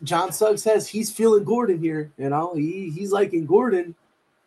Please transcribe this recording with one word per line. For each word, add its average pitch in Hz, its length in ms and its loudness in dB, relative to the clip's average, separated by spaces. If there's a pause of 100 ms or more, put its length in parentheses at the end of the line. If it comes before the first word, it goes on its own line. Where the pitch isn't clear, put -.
John 170 280 -2
Suggs 214 300 2
says 214 240 2
he's 208 240 -6
feeling 220 320 4
Gordon 196 380 0
here, 156 360 -4
you 135 120 -6
know, 160 260 -2
he, 170 360 -6
he's 190 200 -8
liking 190 360 0
Gordon. 180 500 2 (500)